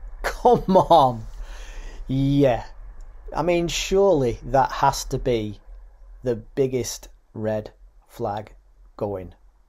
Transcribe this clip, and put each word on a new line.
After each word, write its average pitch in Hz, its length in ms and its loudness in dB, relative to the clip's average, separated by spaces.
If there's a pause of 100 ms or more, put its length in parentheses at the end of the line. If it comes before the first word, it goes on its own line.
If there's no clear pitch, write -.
<laughs> - 200 -12
Come 190 540 2
on. 131 480 6 (800)
Yeah. 135 560 2 (720)
I - 60 -2
mean, 170 260 2
surely 165 760 2
that 123 300 2
has - 340 0
to 131 140 -4
be 110 400 -2 (640)
the 120 140 -2
biggest 123 720 -4 (240)
red 107 380 -4 (360)
flag 107 460 -8 (420)
going 95 400 -6 (340)